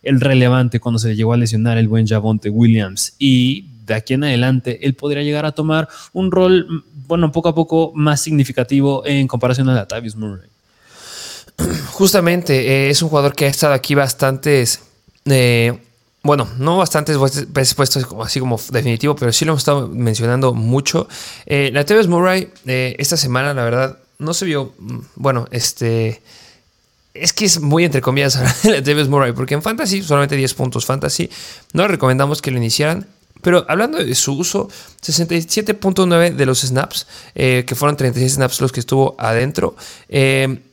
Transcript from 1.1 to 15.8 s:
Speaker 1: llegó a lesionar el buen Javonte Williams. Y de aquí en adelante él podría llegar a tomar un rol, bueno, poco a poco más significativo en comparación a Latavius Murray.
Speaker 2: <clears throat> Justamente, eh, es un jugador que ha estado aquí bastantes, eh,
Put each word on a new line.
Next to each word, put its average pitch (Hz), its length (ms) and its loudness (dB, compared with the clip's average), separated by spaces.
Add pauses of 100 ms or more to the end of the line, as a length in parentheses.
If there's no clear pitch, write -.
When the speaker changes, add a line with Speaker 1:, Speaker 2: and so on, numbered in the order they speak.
Speaker 1:
llegó 110 160 2
a 120 40 2
lesionar 113 400 0
el 113 120 2
buen 113 180 2
Javonte 107 420 0
Williams. 110 680 2
Y 135 460 2 (200)
de 110 100 -2
aquí 110 180 -4
en 139 100 0
adelante 127 640 0
él 135 80 0
podría 143 280 -4
llegar 147 240 -2
a 151 60 -2
tomar 156 380 -2 (240)
un 185 180 -2
rol, 180 540 2 (200)
bueno, 165 280 2
poco 165 160 0
a 151 60 -2
poco 165 380 0
más 151 280 2
significativo 139 840 0
en 139 220 2
comparación 127 400 0
a 131 60 2
Latavius 110 420 -4
Murray. 104 320 -10 (1080)
Speaker 2:
<clears throat> 160 340 -6
Justamente, 170 960 2
eh, 139 40 2
es 143 120 2
un 160 80 -2
jugador 143 260 2
que 147 100 0
ha 139 40 2
estado 143 240 2
aquí 139 220 0
bastantes, 135 840 0 (460)
eh, 120 520 2 (460)